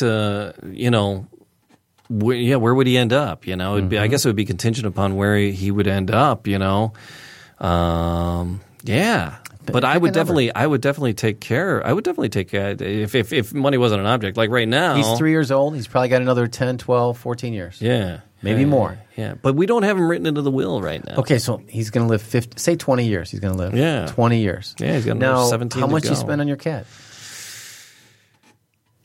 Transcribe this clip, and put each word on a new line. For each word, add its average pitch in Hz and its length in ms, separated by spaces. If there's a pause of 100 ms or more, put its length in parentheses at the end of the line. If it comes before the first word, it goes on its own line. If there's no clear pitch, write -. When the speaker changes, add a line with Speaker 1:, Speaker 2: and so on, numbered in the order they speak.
Speaker 1:
to, 107 540 (100)
you 113 260
know, 101 360 (840)
wh-, 110 240
yeah, 123 240
where 117 180
would 131 120
he 127 100
end 120 160
up? 127 340
You 95 80
know, 92 220
it'd 95 140
be, 110 80
I 104 60
Speaker 2:
Mm-hmm. 110 80
Speaker 1:
guess 139 120
it 135 60
would 107 40
be 101 120
contingent 113 400
upon 98 300
where 101 200
he, 101 160
he 95 180
would 101 160
end 98 240
up. 123 380
You 98 100
know, 101 360 (680)
um, 85 1000 (220)
yeah. 160 540 (300)
Speaker 2:
P-, - 60
Speaker 1:
But 127 120
I 131 100
Speaker 2:
pick 175 80
Speaker 1:
would 165 60
Speaker 2:
a - 40
number. 156 80
Speaker 1:
definitely, 156 340
I 117 120
would 143 140
definitely 139 340
take 107 240
care. 143 480
I 120 60
would 196 100
definitely 330 280
take 98 180
care 101 220 (100)
if, 104 340
if, 123 200
if 110 180
money 139 240
wasn't 110 240
an 98 60
object. 110 320
Like 110 120
right 120 160
now, 143 300
Speaker 2:
He's 113 220
three 156 140
years 156 180
old. 139 240
He's 120 120
probably 127 220
got 127 140
another 123 260
ten, 123 300
twelve, 120 400
fourteen 120 340
years. 90 280
Speaker 1:
Yeah. 107 400 (220)
Speaker 2:
Maybe 110 180
Speaker 1:
Yeah, 139 60
Speaker 2:
more. 127 320 (180)
Speaker 1:
yeah, 110 140
yeah. - 100
But 135 160
we 170 80
don't 233 180
have 196 140
him 175 120
written 170 180
into 147 160
the 139 80
will 131 320
right 78 220
now. - 120
Speaker 2:
Okay, 131 220
so 117 300
he's 110 200
gonna 117 180
live 110 140
fifty, - 400
say 170 160
twenty 123 320
years. 92 220
He's 98 100
gonna 95 160
live 92 180
Speaker 1:
Yeah. 131 340
Speaker 2:
twenty 117 320
years. 101 380
Speaker 1:
Yeah, 135 160
he's 117 120
got 113 100
Speaker 2:
Now, 131 200
Speaker 1:
another 123 140
seventeen 117 300
Speaker 2:
how 135 60
Speaker 1:
to 139 60
Speaker 2:
much 156 120
you - 60
Speaker 1:
go. - 60
Speaker 2:
spend 147 260
on 147 40
your 143 120
cat? 147 280 (2250)